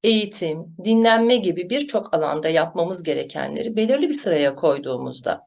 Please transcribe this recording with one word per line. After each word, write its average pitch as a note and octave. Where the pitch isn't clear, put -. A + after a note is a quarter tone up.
eğitim, G3+
dinlenme A3+
gibi F3+
birçok C#4+
alanda D3+
yapmamız E3+
gerekenleri D3
belirli C4+
bir D4
sıraya C#3+
koyduğumuzda C3+